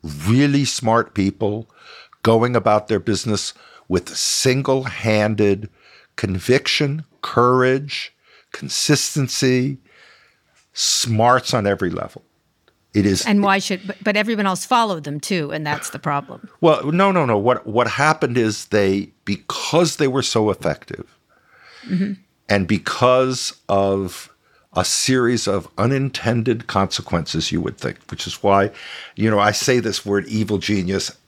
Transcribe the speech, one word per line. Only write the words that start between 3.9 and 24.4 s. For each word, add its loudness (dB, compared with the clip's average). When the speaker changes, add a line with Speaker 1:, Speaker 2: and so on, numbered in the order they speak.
Speaker 1:
single-handed 0
conviction, -2
courage, 0
consistency, -2
smarts 2
on 0
every 0
level. -8
It 2
is 2
Speaker 2:
And 2
why 2
should, -6
but, -10
but 0
everyone -2
else -4
followed 0
them -8
too, -4
and -6
that's -6
the -14
problem. -6
Speaker 1:
Well, 6
no, 4
no, 2
no. 2
What, 2
what 2
happened 0
is 0
they, 2
because -2
they 2
were -2
so 4
effective, -6
Speaker 2:
Mm-hmm. -2
Speaker 1:
and 2
because 0
of -2